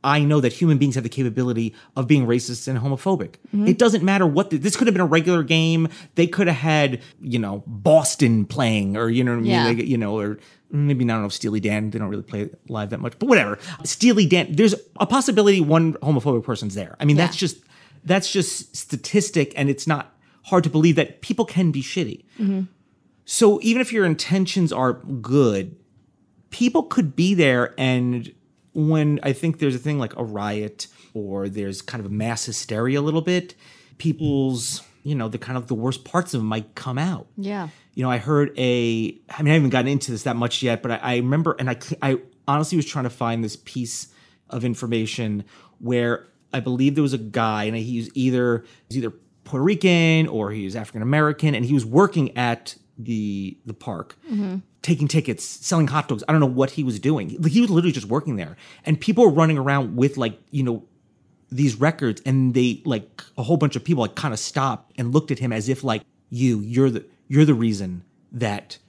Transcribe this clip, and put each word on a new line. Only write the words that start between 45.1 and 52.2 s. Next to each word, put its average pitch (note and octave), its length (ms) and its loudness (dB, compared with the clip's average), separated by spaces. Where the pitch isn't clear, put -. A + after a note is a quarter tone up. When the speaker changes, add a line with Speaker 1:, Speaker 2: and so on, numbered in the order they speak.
Speaker 1:
where A#2+ 480 -2
I C3 80 -4
believe B2+ 340 0
there D#3 80 0
was C#3 120 0
a B2 40 -4
guy, A2 460 -2
and A2 120 -4
he A#2 220 -6
was A2+ 160 -8
either, B2 500 0
he A#2+ 80 -6
was A#2+ 60 -4
either A2 120 -8
Puerto C3+ 200 -4
Rican E3 640 2
or G#2 220 -4
he G#2+ 160 -6
was G2 100 -8
African G#2+ 240 -10
American, D3+ 540 0
and A#2+ 100 0
he B2+ 80 0
was B2+ 140 2
working D#3 500 2